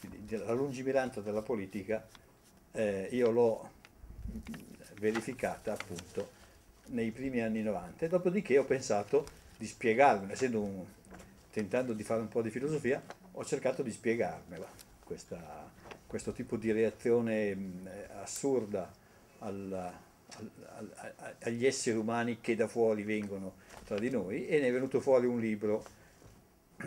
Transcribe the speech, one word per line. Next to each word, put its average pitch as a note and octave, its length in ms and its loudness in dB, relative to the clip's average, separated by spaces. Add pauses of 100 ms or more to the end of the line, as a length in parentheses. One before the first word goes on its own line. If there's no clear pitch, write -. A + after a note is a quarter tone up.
Quindi G#2 340 -10
la G2+ 160 -4
lungimiranza C3 720 -2
della G#2 200 -2
politica, G#2+ 640 -4 (680)
eh, G2 380 0
io A#2+ 200 4
l'ho A#2 400 4 (1300)
verificata A2 720 -2
appunto - 600 -8 (560)
nei A2+ 240 -2
primi B2+ 280 -4
anni A2 220 0
novanta F#2 420 -4
e E3 60 0
dopodiché F3 480 4
ho C3+ 80 6
pensato C3 600 2 (320)
di A2+ 80 -10
spiegarmi, A2 680 6
essendo A#2+ 260 0
un, G2 240 -4 (680)
tentando A#2 420 0
di G#2+ 100 -6
fare A2+ 160 0
un A2 80 -2
po' A#2 140 0
di A2+ 80 0
filosofia, C#3 520 0 (380)
ho A2+ 60 -8
cercato C3+ 380 0
di A2+ 80 -4
spiegarmela, F2 760 -2 (360)
questa, D#2 680 -12 (340)
questo G#2+ 280 -6
tipo A#2+ 240 -4
di A2 160 2
reazione, A2 840 2
mm, F#2 320 -8 (340)
assurda G#2 720 0 (480)
al, G2 320 -6
al, F#2 800 -10 (240)
al, G#2+ 200 -12
a, - 380 -14 (100)
agli A#2 220 2
esseri C3 320 4
umani A#2 440 0
che A#2 140 2
da A2 120 4
fuori A2 360 4
vengono G2+ 520 -2 (300)
tra G#2 120 -2
di A2+ 120 0
noi, A#2+ 380 -2
e D#3+ 120 4
ne C3+ 80 4
è B2 60 4
venuto C3 260 2
fuori B2+ 260 6
un B2 140 2
libro, G#2+ 460 0 (920)
<clears throat> - 120 -10